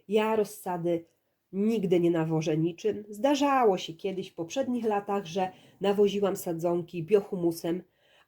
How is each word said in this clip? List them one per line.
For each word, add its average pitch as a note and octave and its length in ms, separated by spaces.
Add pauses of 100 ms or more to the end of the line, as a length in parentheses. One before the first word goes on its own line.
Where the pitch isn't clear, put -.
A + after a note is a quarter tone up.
Ja G#3+ 280
rozsady F3 720 (460)
nigdy F#3+ 480
nie E3+ 120
nawożę D#3+ 460
niczym. F#3 520
Zdarzało B3+ 680
się E3 160
kiedyś F#3+ 360
w - 60
poprzednich B3 500
latach, G3+ 400
że F#3 260 (300)
nawoziłam G3 540
sadzonki F3 680
biohumusem, F3 800 (440)